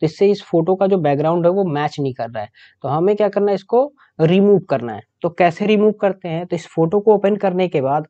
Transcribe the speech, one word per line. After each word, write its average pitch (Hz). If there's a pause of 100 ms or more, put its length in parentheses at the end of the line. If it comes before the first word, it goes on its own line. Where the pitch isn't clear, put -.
तो 160
इससे 196
इस 196
फोटो 170
का 196
जो 196
बैकग्राउंड 156
है 175
वो 196
मैच 147
नहीं 135
कर 117
रहा 110
है। 104 (320)
तो 135
हमें 165
क्या 208
करना 202
है, 202
इसको 233 (280)
रिमूव 190
करना 120
है। 101 (200)
तो 170
कैसे 175
रिमूव 208
करते 196
हैं, 170
तो 175
इस 160
फोटो 165
को 214
ओपन 202
करने 185
के 165
बाद 143